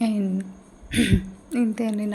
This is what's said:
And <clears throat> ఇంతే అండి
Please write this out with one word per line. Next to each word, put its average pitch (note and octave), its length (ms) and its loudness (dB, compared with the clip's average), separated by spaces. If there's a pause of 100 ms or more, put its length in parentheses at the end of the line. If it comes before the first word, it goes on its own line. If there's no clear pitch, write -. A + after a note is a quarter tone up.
And G3 280 0 (580)
<clears throat> - 680 2
ఇంతే A3+ 280 0
అండి G#3 260 -2